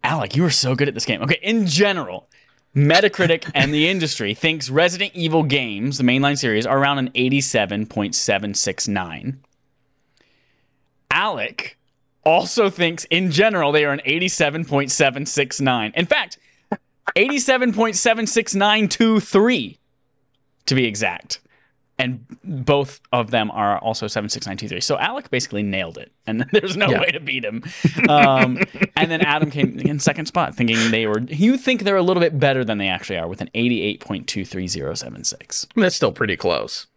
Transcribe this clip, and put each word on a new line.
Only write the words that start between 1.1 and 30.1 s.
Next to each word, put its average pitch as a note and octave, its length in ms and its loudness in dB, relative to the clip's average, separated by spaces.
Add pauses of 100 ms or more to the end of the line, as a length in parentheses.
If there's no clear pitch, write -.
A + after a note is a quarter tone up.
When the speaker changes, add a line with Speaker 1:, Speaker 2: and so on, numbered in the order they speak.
Speaker 1:
Okay, C3+ 200 0
in G#3+ 240 0
general, D#3+ 640 -2 (480)
Metacritic E3 720 4
Speaker 2:
<laughs> - 40 -18
Speaker 1:
and C#3+ 200 2
the D3+ 140 4
industry D3+ 440 -2
thinks D3 380 -2
Resident F3 460 0
Evil E3 260 2
games, B2+ 560 -2
the B2+ 60 2
mainline C3+ 340 2
series, A#2 280 0
are C3+ 120 2
around C#3 200 2
an B2+ 180 -2
eighty-seven A#2+ 720 0
point G#2 280 -4
seven G2+ 400 -2
six - 320 -4
nine. G2 540 -6 (1700)
Alec D3 680 -4 (460)
also F3+ 460 4
thinks, E3+ 360 -2
in F3+ 240 2
general, E3+ 420 2
they D3+ 120 4
are C#3+ 80 2
an D3 120 -4
eighty-seven D#3+ 600 0
point C#3+ 260 0
seven C3+ 360 2
six - 340 -2
nine. A#2+ 360 0
In E3+ 100 0
fact, C#4 320 -2 (800)
eighty-seven B3+ 560 2
point G#3+ 240 0
seven A3+ 300 2
six A3 280 -2
nine G#3 340 2
two A3 320 4
three, G3 580 2 (880)
to C3+ 80 0
be C3 120 4
exact. G2+ 540 -4 (600)
And B2+ 240 -2 (200)
both C#3 560 0 (120)
of A#2+ 200 0
them A2 180 2
are G2+ 280 0
also A2 280 -4
seven G#2 240 -4
six - 160 -6
nine F#2+ 100 -8
two G#2 120 -10
three. F#2 120 -8
So - 180 0
Alec A#3 320 -4
basically G#2 340 -4
nailed F#2+ 340 -6
it, - 140 -18 (140)
and A2+ 220 -4
<laughs> - 40 -4
there's F#3+ 240 0
no G3+ 140 0
Speaker 3:
Yeah. - 100 0
Speaker 1:
way F3 100 0
to C#3+ 100 -6
beat C3 240 -6
him. A2 200 -8 (440)
Um, C#3 500 6 (360)
and E3 160 0
then E3 120 0
Adam D3+ 280 2
came C3+ 300 -2
in C#3+ 180 -2
second D#3 280 -2